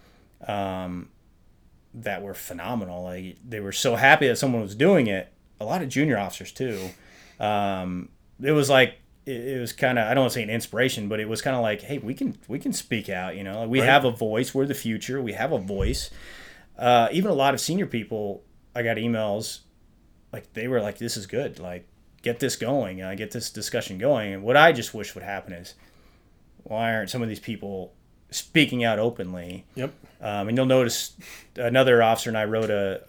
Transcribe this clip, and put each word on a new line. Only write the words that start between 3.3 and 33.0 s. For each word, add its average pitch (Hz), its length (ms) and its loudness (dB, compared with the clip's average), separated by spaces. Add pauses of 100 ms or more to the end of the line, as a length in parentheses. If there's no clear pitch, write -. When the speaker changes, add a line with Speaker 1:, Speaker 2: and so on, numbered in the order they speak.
Speaker 1:
they 113 120 -8
were 98 120 -8
so 120 240 0
happy 139 320 8
that 117 100 2
someone 123 240 0
was 101 140 -8
doing 147 320 6
it. 95 260 -4 (260)
A 107 60 -8
lot 165 160 -2
of 135 80 -6
junior 131 300 2
officers 92 320 -8
too. 101 380 -6 (500)
Um, 98 720 -2 (320)
it 139 100 2
was 147 180 4
like, 131 300 6 (260)
it, 139 60 -8
it 127 280 -6
was 120 140 -6
kinda, 123 300 2
I 110 100 2
don't 135 100 6
wanna 120 80 2
say 120 120 -2
an 104 60 -6
inspiration, 113 580 -2
but 107 120 -2
it 107 100 -4
was 110 120 -4
kinda 131 180 0
like, 107 220 0
"Hey, 143 160 -6
we 113 160 -6
can, - 240 -4 (100)
we 135 120 -6
can 247 140 -4
speak - 360 -4
out, 92 260 -4
you 98 80 -10
know, 98 180 -6
like, 113 80 -4
we 131 100 4
Speaker 2:
Right. 123 100 6
Speaker 1:
have 135 160 8
a 123 60 4
voice. 113 420 -2
We're 135 120 2
the 139 80 -2
future. 113 480 -6
We 110 120 -4
have 113 180 -2
a 143 60 0
voice." 98 520 -2 (680)
Uh, 120 340 6
even 190 200 2
a - 20 2
lot 139 200 4
of 120 80 -2
senior 180 240 -2
people, 107 580 -6 (320)
I 123 80 -4
got 113 140 0
emails, 110 640 -2 (720)
like, - 220 -14
they 110 140 -6
were 123 140 0
like, 101 160 -4
"This 117 180 -6
is 101 100 -8
good. 120 340 -6
Like, 90 280 -12 (340)
get 117 180 -4
this 127 160 -2
going, 110 460 -2
uh, 92 140 -6
get 104 160 -8
this 117 180 -8
discussion 107 480 -6
going." 107 360 0
And 98 100 -10
what 123 140 6
I 165 140 10
just 120 220 -4
wish 104 220 -10
would - 80 -14
happen 98 300 -8
is, 87 220 -16 (880)
why 113 300 -2
aren't 107 160 -2
some 127 120 -4
of 113 80 -2
these 104 100 -8
people 101 540 -8 (360)
speaking 131 540 2
out 110 160 2
openly? 92 680 -4 (100)
Speaker 2:
Yep. 135 180 -6 (280)
Speaker 1:
Um, 104 260 -4
and 117 100 0
you'll 131 80 2
notice 131 480 2 (420)
another 123 460 6
officer 113 280 4
and 113 80 0
I 107 80 0
wrote 110 240 0
a, 101 400 -2